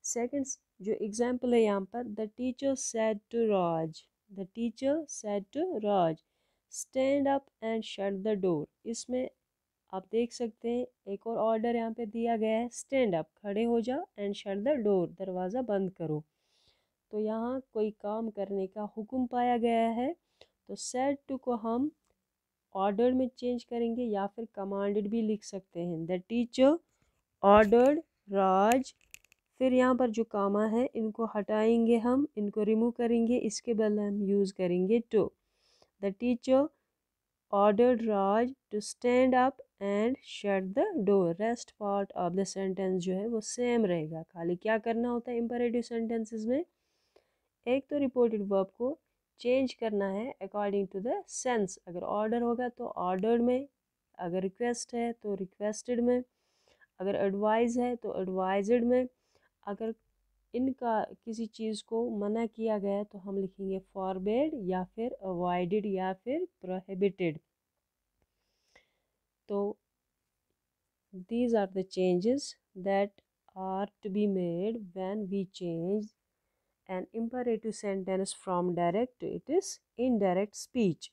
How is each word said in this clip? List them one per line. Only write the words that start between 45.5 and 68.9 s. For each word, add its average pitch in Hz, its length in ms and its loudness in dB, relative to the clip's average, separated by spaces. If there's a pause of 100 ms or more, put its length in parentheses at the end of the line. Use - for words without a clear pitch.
सेंटेंसेस 226 640 -4
में, 277 180 0 (1000)
एक 262 240 0
तो 294 80 -2
रिपोर्टेड 240 500 2
वर्ब 190 300 0
को 262 180 -2 (440)
चेंज 254 340 0
करना 208 360 -2
है 214 320 -4
according 202 500 -2
to 190 140 -6
the 311 100 0 (160)
sense। 226 460 -2 (100)
अगर 175 140 -8
ऑर्डर 220 400 -2
होगा 240 260 -2
तो 240 180 -10
ऑर्डर्ड 190 560 0
में, 254 260 0 (500)
अगर 180 240 -2
रिक्वेस्ट 240 520 -4
है 233 180 -2
तो 208 220 -6
रिक्वेस्टेड 208 640 -4
में, 247 220 2 (800)
अगर 196 160 -2
एडवाइस 214 640 2
है 247 180 0
तो - 260 -6
एडवाइज्ड 196 640 0
में, 247 240 2 (580)
अगर 220 280 -6 (600)
इनका 247 480 -2 (220)
किसी 226 220 -6
चीज़ 220 400 -6
को 226 220 -2 (100)
मना 214 280 0
किया 220 320 -2
गया 196 180 -2
है 208 80 -2
तो 208 140 -16
हम 196 200 -6
लिखेंगे 190 420 -4 (160)
forbade 202 580 -2 (140)
या 185 180 0
फिर 233 260 -6
अवॉइडेड 180 720 -2
या 190 280 -2
फिर 302 320 -4 (160)
प्रोहिबिटेड। 185 760 -2 (2000)